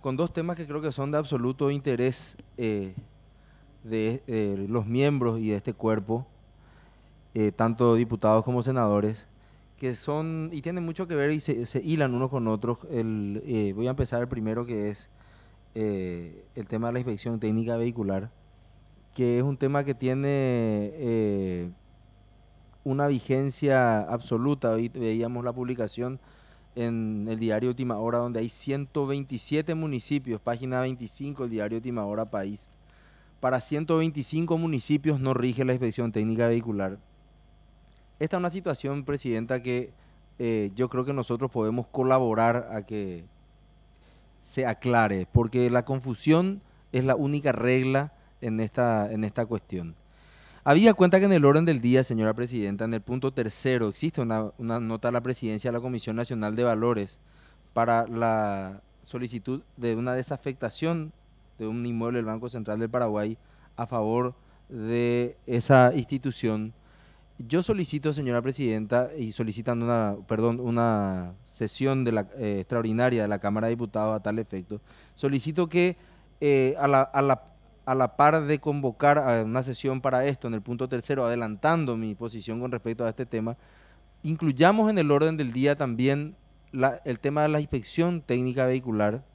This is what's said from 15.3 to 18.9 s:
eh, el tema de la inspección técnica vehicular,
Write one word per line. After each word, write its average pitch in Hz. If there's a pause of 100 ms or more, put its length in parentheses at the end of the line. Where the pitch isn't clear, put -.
eh, 92
el 104
tema 117
de 120
la 127
inspección 117
técnica 113
vehicular, 117 (880)